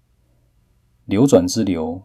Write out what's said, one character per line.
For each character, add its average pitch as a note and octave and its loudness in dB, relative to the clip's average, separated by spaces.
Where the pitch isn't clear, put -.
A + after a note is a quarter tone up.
流 G2+ 2
转 A2+ 4
之 G#2+ -2
流 E2+ -6